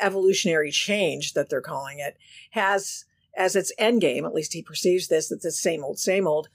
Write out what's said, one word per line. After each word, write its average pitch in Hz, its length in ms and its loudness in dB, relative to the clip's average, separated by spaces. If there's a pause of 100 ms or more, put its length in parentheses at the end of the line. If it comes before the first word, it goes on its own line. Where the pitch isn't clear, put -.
evolutionary 190 680 2
change 151 640 0
that 143 160 0
they're 135 120 -2
calling 139 380 -8
it 139 180 -8 (320)
has 196 560 -2 (300)
as 185 200 2
its 185 240 0
end 233 200 4
game, 143 260 0
at 160 100 -8
least 156 180 -4
he 165 80 -10
perceives 180 460 0
this, 160 220 2
that - 120 -6
the 165 100 -4
same 160 320 -2
old, 139 140 -8
same 190 300 0
old, 156 280 0